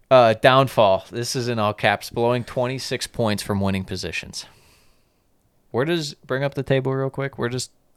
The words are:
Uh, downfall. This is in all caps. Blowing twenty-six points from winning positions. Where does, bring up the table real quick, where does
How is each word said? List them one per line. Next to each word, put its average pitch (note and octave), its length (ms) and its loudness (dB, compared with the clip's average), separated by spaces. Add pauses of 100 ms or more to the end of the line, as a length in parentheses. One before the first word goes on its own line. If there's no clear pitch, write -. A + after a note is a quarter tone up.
(100)
Uh, A#2+ 240 8
downfall. A#2+ 760 4
This A#2+ 240 -6
is A#2+ 140 -4
in A#2 100 -2
all G#2 140 0
caps. - 380 0
Blowing A#2+ 340 0
twenty-six B2+ 640 -6
points G#2+ 360 -2
from G2+ 180 -2
winning F#2+ 240 -2
positions. - 600 -8 (1300)
Where A#2+ 160 -2
does, D#3+ 280 -4
bring C3 300 -6
up C#3 100 -4
the C#3+ 80 -4
table C3+ 320 0
real C3+ 160 -4
quick, C3+ 280 -8
where A#2+ 100 -2
does B2+ 220 -8 (260)